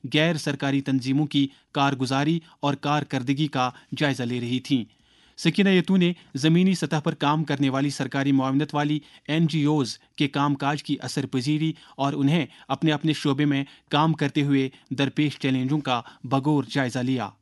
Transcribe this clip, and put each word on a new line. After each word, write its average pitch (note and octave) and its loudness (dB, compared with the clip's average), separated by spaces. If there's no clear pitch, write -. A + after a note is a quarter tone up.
غیر D#3+ 2
سرکاری C#3 -2
تنظیموں C3+ 0
کی C#3+ 0
کارگزاری C#3 0
اور C#3+ 0
کارکردگی C#3+ -2
کا B2+ -2
جائزہ C3+ 0
لے A#2+ -4
رہی A#2+ -2
تھیں۔ B2 -2
سکینہ F#3+ 2
یتو F#3+ 4
نے F3 4
زمینی E3+ 4
سطح D#3+ -4
پر D#3+ -2
کام D3+ 0
کرنے C#3 0
والی C#3 0
سرکاری C#3 -2
معاونت C3+ 0
والی D3 0
این D#3+ 2
جی D3 0
اوز C#3+ 0
کے D3 0
کام C#3+ 0
کاج C#3+ -2
کی C#3+ -4
اثر - -6
پذیری D3+ -2
اور C#3 -2
انہیں C#3+ 2
اپنے D#3 0
اپنے D3+ 0
شعبے C#3+ 0
میں C#3 0
کام D#3 4
کرتے C#3+ -2
ہوئے C#3 2
درپیش C#3 -2
چیلنجوں C3+ 0
کا B2 -2
بغور C3+ 0
جائزہ C3 -2
لیا۔ B2 -2